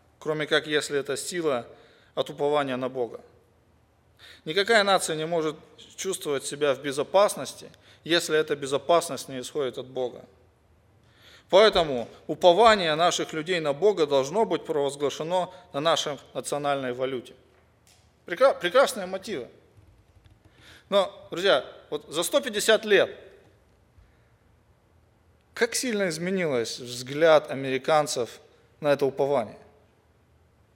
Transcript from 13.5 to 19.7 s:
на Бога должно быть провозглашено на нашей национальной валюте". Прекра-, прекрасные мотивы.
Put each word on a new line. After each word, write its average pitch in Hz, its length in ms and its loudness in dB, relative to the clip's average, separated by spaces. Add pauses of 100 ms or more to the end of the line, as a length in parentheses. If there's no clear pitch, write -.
на 147 100 0
Бога 175 340 2
должно 143 380 2
быть 175 220 -2
провозглашено 147 880 -2 (180)
на 139 80 -6
нашей 151 380 0 (160)
национальной 139 580 -4
валюте". 131 440 -6 (880)
Прекра-, 214 280 2
прекрасные 185 520 0
мотивы. 185 440 -10 (1400)